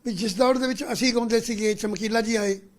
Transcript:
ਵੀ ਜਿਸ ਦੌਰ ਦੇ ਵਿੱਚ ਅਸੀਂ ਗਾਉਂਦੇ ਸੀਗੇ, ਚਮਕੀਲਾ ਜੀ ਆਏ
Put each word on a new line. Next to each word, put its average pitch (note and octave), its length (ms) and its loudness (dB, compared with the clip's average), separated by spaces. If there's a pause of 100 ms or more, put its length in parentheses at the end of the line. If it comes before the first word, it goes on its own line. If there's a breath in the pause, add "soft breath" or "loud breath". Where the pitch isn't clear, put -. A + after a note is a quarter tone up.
ਵੀ A#3+ 80 -4
ਜਿਸ F#3+ 220 -4
ਦੌਰ B3+ 240 4
ਦੇ C4 80 0
ਵਿੱਚ B3+ 260 -4
ਅਸੀਂ A#3 220 2
ਗਾਉਂਦੇ A#3 260 2
ਸੀਗੇ, G#3+ 340 -2
ਚਮਕੀਲਾ G#3+ 460 -2
ਜੀ A3+ 160 -2
ਆਏ G3 240 0 (180)